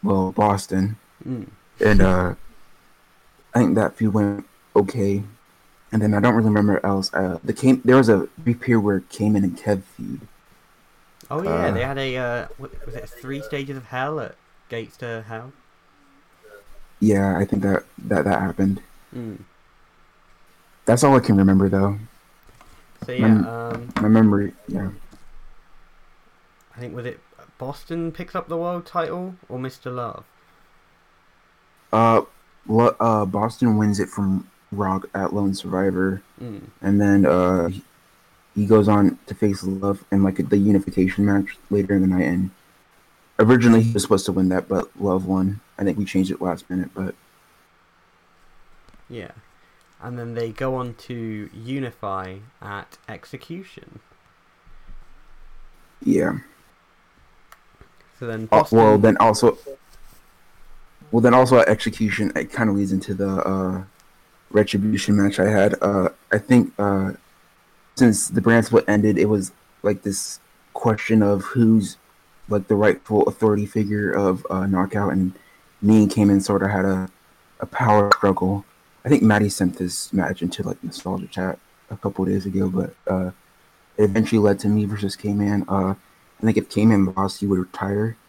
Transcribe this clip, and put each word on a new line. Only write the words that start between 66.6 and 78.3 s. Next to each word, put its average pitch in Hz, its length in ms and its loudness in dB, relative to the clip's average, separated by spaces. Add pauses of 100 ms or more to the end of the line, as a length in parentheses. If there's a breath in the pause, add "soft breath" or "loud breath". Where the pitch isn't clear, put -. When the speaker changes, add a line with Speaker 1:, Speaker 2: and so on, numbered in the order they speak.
Speaker 1:
uh, 98 360 -2 (800)
since 113 320 2
the 95 140 -2
brand 113 240 4
split - 220 2
ended, 104 300 2
it 92 80 2
was, 101 260 -2 (300)
like, 101 220 -2
this - 360 -8 (340)
question 110 500 2
of 101 200 0
who's, 110 540 0 (520)
like, 104 180 -2
the 107 80 0
rightful 104 480 2
authority 107 420 0
figure 104 460 -4
of, 92 380 -2
uh, 92 180 -4
Knockout, 98 460 -2
and 92 200 -2 (480 soft breath)
me 107 220 6
and 101 80 2
Cayman 101 300 4
sorta 98 260 0
had 98 180 0
a, 95 240 -2 (500)
a - 60 -8
power 104 500 2
struggle. 98 480 -2 (400)